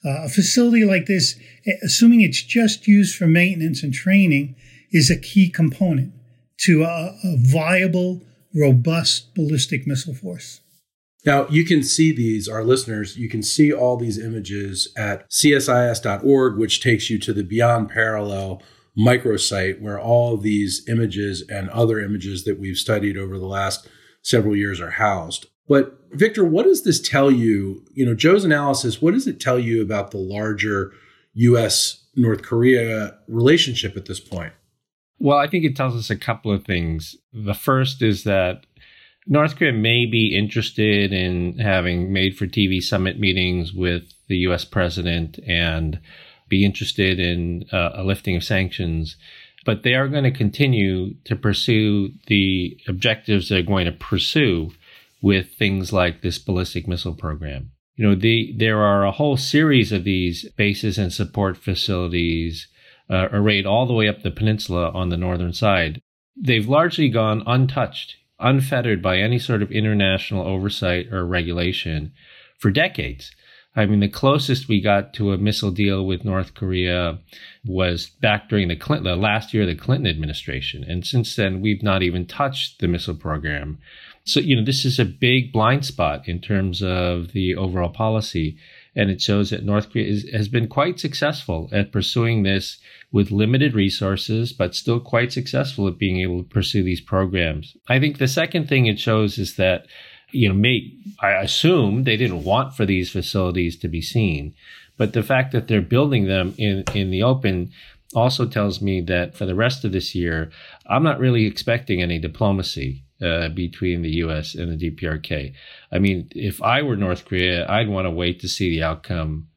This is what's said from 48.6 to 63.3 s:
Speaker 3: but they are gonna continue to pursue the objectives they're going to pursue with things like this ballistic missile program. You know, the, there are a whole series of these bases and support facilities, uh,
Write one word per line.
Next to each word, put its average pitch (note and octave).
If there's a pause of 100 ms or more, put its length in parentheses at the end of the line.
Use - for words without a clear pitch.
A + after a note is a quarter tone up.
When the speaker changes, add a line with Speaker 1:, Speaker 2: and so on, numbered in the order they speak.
Speaker 3:
but -
they B2
are C3+
gonna C#3
continue G2+ (100)
to A2+
pursue G#2 (180)
the F#2+
objectives G2+
they're F#2
going F#2
to E2+
pursue F#2 (500)
with F#2+
things F#2+
like F2+
this F2+
ballistic F2+
missile F2
program. D2+ (240)
You A2
know, G2+
the, A2+
there G#2+
are G2+
a G2
whole D3
series C#3
of F#2
these F#2
bases G2+
and F#2
support F#2+
facilities, E2+ (400)
uh, F#2